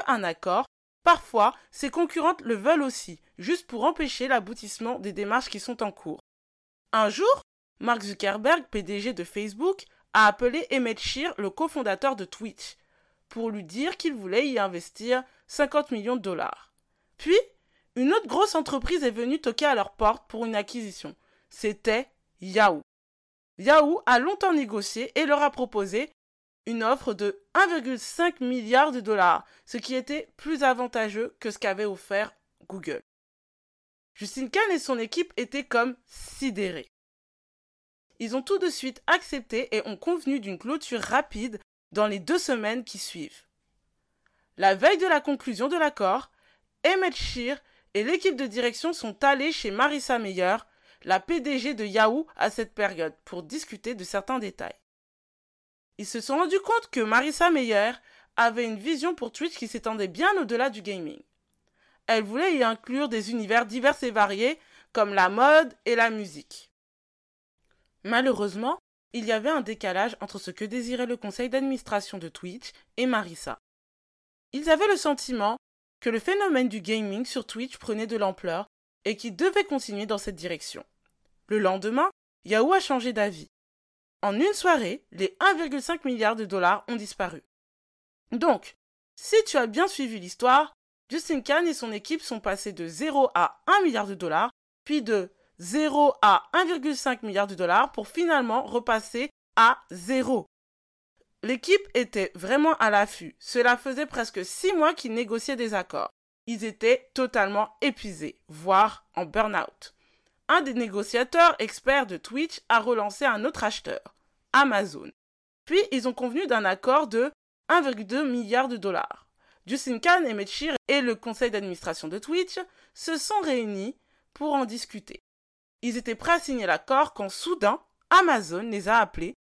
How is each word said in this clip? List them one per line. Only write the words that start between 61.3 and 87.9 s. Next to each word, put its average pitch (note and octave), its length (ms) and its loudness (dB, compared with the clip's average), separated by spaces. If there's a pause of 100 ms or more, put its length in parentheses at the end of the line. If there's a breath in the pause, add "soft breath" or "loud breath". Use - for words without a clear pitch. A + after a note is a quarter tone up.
Elle A3 160 2
voulait D4 320 0
y B3+ 80 2
inclure B3 460 -2
des G#3+ 200 -4
univers A3+ 380 0
divers B3+ 340 0
et B3 80 -2
variés, G#3+ 500 2 (320 soft breath)
comme G3+ 220 0
la F#3 160 6
mode C4+ 460 6 (100)
et A#3+ 80 2
la A#3 160 4
musique. F#3+ 640 -10 (1300)
Malheureusement, A3+ 760 0 (340)
il A3+ 140 -6
y A3+ 80 0
avait A3 160 0
un D#4 100 0
décalage G#3+ 640 -2
entre G3 180 -10
ce - 100 -12
que F#3 140 -10
désirait A#3+ 440 -4
le A#3+ 100 -6
conseil A#3 320 -8
d'administration B3 680 -4
de E3+ 120 -12
Twitch F3+ 420 -14 (240 soft breath)
et B3 100 0
Marissa. F3 520 -4 (960)
Ils D4+ 160 -2
avaient D#4+ 180 6
le G4+ 80 4
sentiment B3+ 640 -2 (420)
que A#3+ 100 -4
le A3+ 100 0
phénomène F4 500 2
du G#3 100 -8
gaming G#3+ 460 -4
sur A#3+ 200 -6
Twitch B3 320 -10
prenait A3 300 -6
de A3+ 80 -4
l'ampleur F#3+ 520 -4 (360)
et G#3+ 140 -2
qu'il A3 180 -12
devait F#4+ 300 2
continuer A3 400 -6
dans G3+ 140 -2
cette G3 180 -10
direction. E3 480 -10 (600)
Le G#3+ 120 0
lendemain, G#3 500 2 (360)
Yahoo A3+ 260 4
a F#4+ 80 6
changé B3+ 320 -2
d'avis. G3+ 380 -4 (720)
En G3+ 180 0
une G4 140 4
soirée, C#4+ 580 0
les F#3 300 -4
un F#4 140 6
virgule D4 260 -4
cinq E4 240 -6
milliard A3+ 320 0
de A3 80 -6
dollars F#3 420 2
ont A#3 80 -4
disparu. G3 480 -8 (880)